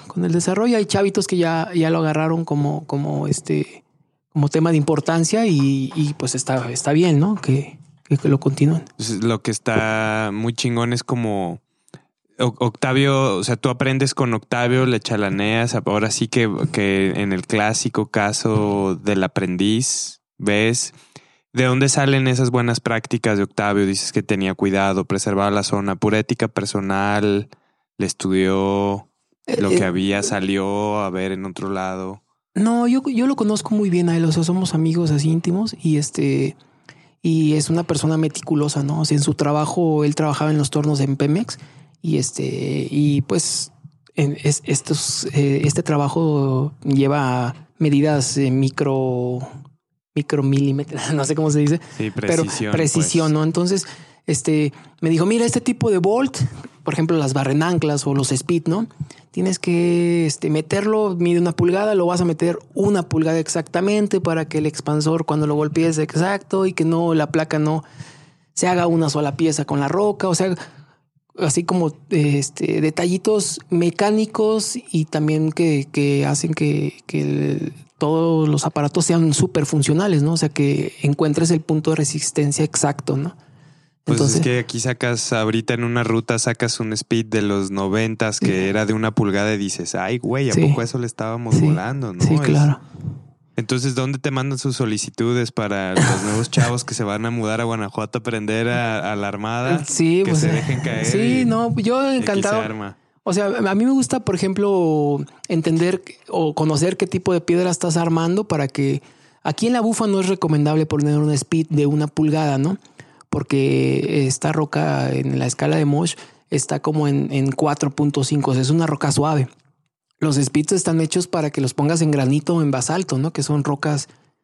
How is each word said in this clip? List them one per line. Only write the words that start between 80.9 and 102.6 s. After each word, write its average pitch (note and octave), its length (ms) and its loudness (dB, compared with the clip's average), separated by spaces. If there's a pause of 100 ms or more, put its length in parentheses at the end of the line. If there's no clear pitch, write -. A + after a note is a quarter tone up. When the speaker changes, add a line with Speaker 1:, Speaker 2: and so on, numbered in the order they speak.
Speaker 1:
encuentres D3+ 480 2
el D#3+ 100 4
punto D#3 300 0
de D#3 60 0
resistencia D3+ 680 0
exacto, D3 520 0
¿no? D3 200 -6 (680)
Speaker 2:
Pues A2+ 120 2
Speaker 1:
Entonces B2 220 2
Speaker 2:
es E3 40 2
que B2 160 2
aquí A#2+ 220 -4
sacas, A#2+ 520 -2
ahorita A2 420 0
en A#2+ 100 -2
una A#2+ 180 0
ruta A2+ 380 0
sacas A#2 400 -2
un A2 120 -4
speed A2+ 340 -2
de G#2+ 140 0
los G2+ 300 0
noventas G#2+ 720 -2
que - 80 0
Speaker 1:
Sí. F#2+ 200 2
Speaker 2:
era G#2+ 160 0
de G#2 100 0
una A2 200 0
pulgada G#2 400 2
y G2+ 40 -2
dices, F#2 360 -4
"Ay, F#2+ 240 -2
güey, B2 320 -2
¿a A2 40 0
Speaker 1:
Sí. - 60 6
Speaker 2:
poco D3 220 4
eso A#2 160 -4
le A#2+ 80 -4
estábamos A2+ 480 -4
Speaker 1:
Sí. - 100 4
Speaker 2:
volando, C3+ 480 -2
no?". F2+ 120 -10
Speaker 1:
Sí, D#3 100 2
Speaker 2:
Es D3+ 60 2
Speaker 1:
claro. D3 400 4 (720)
Speaker 2:
Entonces, B2+ 400 -4
¿dónde C3 240 -2
te C#3 140 -4
mandan C3 260 -4
sus C3 160 -4
solicitudes A#2 800 -2
para G2 420 -2
los F#2+ 300 2
nuevos G#2+ 260 -2
Speaker 1:
<laughs> - 0 -
Speaker 2:
chavos A#2+ 340 0
que - 100 -10
se A#2 100 -4
van G#2 220 -4
a A#2 40 -4
mudar A2+ 300 -2
a A#2 40 -2
Guanajuato A2 540 -4
a - 20 -4
aprender A2 480 -2
a, A2 440 -2
a - 20 -4
la G2+ 140 -4
Armada? A#2 560 -2
Speaker 1:
Sí, E3 400 2
Speaker 2:
Que F#3+ 80 0
Speaker 1:
pues, D#3 80 2
Speaker 2:
se D#3 100 2
dejen D3 300 -2
caer - 260 -4
Speaker 1:
sí, A#3+ 360 2
Speaker 2:
y, - 20 2
Speaker 1:
no, A#3 320 0
yo A#3+ 260 0
Speaker 2:
y C#4 40 0
aquí C4+ 100 0
se B3 60 -2
Speaker 1:
encantado. G#3 380 0